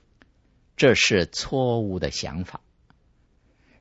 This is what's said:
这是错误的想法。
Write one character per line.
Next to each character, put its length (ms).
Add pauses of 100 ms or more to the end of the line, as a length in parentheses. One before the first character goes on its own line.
(760)
这 200
是 300
错 540
误 180
的 140
想 320
法。 160 (1200)